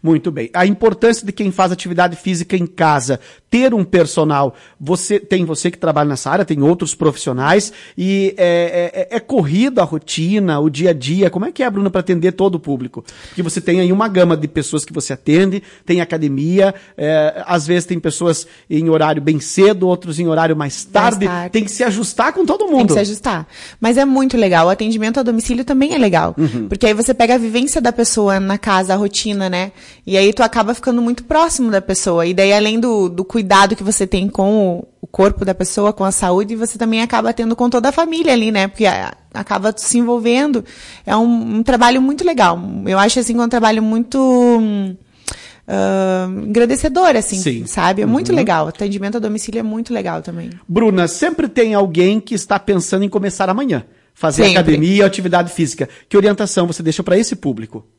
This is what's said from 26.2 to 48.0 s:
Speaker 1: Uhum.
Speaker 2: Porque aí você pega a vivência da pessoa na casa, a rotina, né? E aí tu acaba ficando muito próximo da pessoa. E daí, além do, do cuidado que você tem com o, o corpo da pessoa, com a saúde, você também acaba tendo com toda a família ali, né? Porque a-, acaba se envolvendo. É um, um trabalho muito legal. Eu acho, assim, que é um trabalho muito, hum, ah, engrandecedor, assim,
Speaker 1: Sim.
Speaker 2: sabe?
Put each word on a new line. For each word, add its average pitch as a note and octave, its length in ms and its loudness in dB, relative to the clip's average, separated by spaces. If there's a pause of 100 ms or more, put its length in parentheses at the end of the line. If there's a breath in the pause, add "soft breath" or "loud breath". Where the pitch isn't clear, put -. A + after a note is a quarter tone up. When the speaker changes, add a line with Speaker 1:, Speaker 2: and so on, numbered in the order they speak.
Speaker 1:
Uhum. A#2 280 -2
Speaker 2:
Porque G3 200 0
aí G#3+ 80 4
você A#3 180 0
pega A#3 220 2
a - 20 2
vivência A#3+ 420 -2
da A#3+ 140 0
pessoa G#3 460 0
na F#3+ 180 -2
casa, F#3+ 380 0
a - 20 -2
rotina, G3+ 500 -4
né? F#3 240 -4 (360 loud breath)
E F#3+ 80 -2
aí G3 160 4
tu B3+ 100 0
acaba A#3 320 0
ficando A#3+ 280 -2
muito A#3+ 240 -4
próximo D#4 440 0
da G3 120 2
pessoa. F3+ 440 0
E F3 80 -2
daí, G3 200 4
além G#3+ 260 2
do, A3 300 0
do F3+ 160 -6
cuidado G3 500 2
que G#3 80 -12
você F#3+ 240 -2
tem F#3+ 220 -2
com G3 500 0
o, - 80 -14 (140)
o - 60 -16
corpo - 360 2
da F#3+ 100 -2
pessoa, G3+ 380 -2
com G3 140 -4
a G3 80 0
saúde, G3+ 420 0
você A3+ 220 -6
também A3+ 240 0
acaba A#3 320 -2
tendo A#3 240 -2
com B3 120 0
toda B3 200 0
a - 20 -2
família D#4+ 400 0
ali, A3 220 2
né? G3 160 0
Porque G#3+ 160 -2
a-, F#2+ 280 0 (200)
acaba G3+ 420 -2
se - 220 -2
envolvendo. A#3+ 680 0 (420 loud breath)
É F#3+ 80 -2
um, A3+ 440 2
um A3+ 60 0
trabalho A#3+ 380 4
muito C#4+ 220 0
legal. A3 340 2 (300)
Eu F#3+ 100 0
acho, G#3+ 220 2
assim, A#3 140 -2
que A#3+ 80 0
é - 20 2
um A#3 60 0
trabalho A3+ 340 2
muito, A3+ 340 -2
hum, A#3 800 2 (720 loud breath)
ah, F#3+ 600 -2 (200)
engrandecedor, C4+ 680 2
assim, G#3+ 240 -4
Speaker 1:
Sim. C3+ 280 -4
Speaker 2:
sabe? F#3+ 340 -2